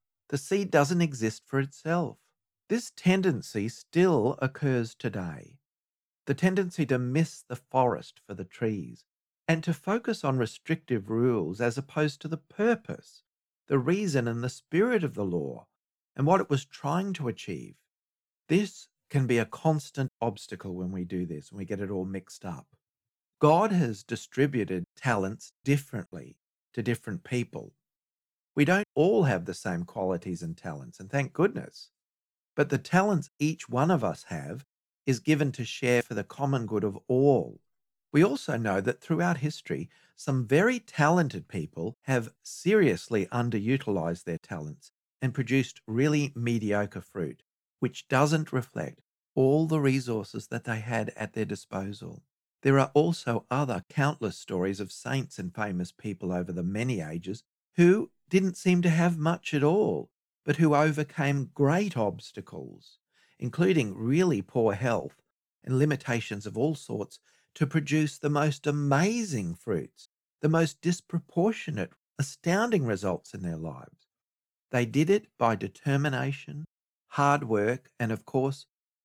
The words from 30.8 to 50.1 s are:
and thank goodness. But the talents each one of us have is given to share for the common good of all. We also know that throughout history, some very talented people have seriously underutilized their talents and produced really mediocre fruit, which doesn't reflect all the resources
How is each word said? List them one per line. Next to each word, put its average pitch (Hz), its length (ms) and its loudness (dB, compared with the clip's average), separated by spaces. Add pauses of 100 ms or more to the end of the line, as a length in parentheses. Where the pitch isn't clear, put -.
and 92 100 -16
thank 139 220 -2
goodness. - 580 -4 (640)
But 147 160 0
the 135 80 0
talents 190 600 2
each 156 300 -2
one 131 220 2
of 139 140 2
us 85 200 -2
have 85 400 -10 (420)
is 127 140 0
given 147 320 2
to 120 120 -8
share 120 380 0
for - 120 -8
the 104 100 -2
common 139 400 -2
good 104 200 -2
of 101 120 -2 (120)
all. 127 520 4 (500)
We 151 140 6
also 214 320 -2
know 104 240 0
that 107 200 -2
throughout 170 380 0
history, 156 520 -6 (240)
some 131 320 -2
very 196 320 4
talented 156 720 2
people 85 540 -8
have 120 300 -2 (100)
seriously 117 840 2
underutilized 110 960 -2
their 85 160 -6
talents 76 540 -12 (280)
and 131 140 -2
produced 131 520 -2
really 143 500 0
mediocre 104 640 -2
fruit, 85 420 -8 (380)
which - 260 -4
doesn't 151 460 2
reflect - 500 -6 (320)
all 139 320 4
the 160 140 0
resources 123 640 -2